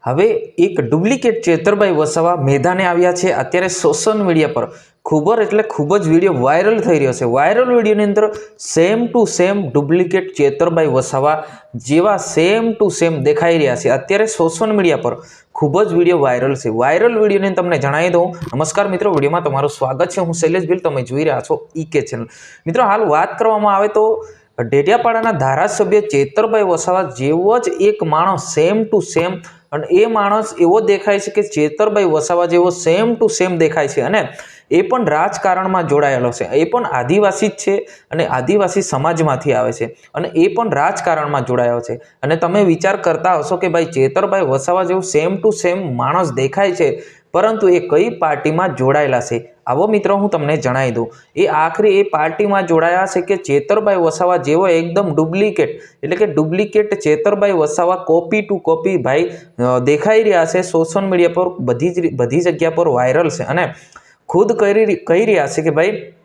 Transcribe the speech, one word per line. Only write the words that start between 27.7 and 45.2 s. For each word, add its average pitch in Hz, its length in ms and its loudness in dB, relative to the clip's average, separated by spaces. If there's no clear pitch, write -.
એક 208 220 2
માણસ 165 560 -2
same 185 220 2
to 214 180 0
same, 175 200 -2
અને 147 180 -6
એ 190 160 4
માણસ 214 540 -2
એવો 175 200 4
દેખાય 202 380 0
છે 202 120 -6
કે 208 120 0
ચેતરભાઈ 208 640 0
વસાવા 175 420 0
જેવો 175 220 2
same 175 420 0
to 226 160 0
same 180 160 0
દેખાય 156 320 0
છે, 139 120 -4
અને 151 280 0
એ 175 120 4
પણ 220 240 0
રાજકારણમાં 185 840 0
જોડાયેલો 139 420 2
છે. - 140 -6
એ 127 200 0
પણ 240 200 -2
આદિવાસી 185 640 0
જ - 20 0
છે - 260 -4
અને 160 160 -2
આદિવાસી 185 560 0
સમાજમાંથી 147 720 -2
આવે 113 200 0
છે, 117 240 -8
અને 175 140 -6
એ 170 260 0
પણ 220 160 -2
રાજકારણમાં 147 720 -2
જોડાયો 120 360 0
છે. 117 200 -8
અને 151 140 0
તમે 175 280 0
વિચાર 190 320 2
કરતા 180 420 0
હશો 151 180 -2
કે 185 120 -2
ભાઈ 165 160 0
ચેતરભાઈ 170 580 0
વસાવા 175 420 0
જેવું 185 180 -2
same 165 180 0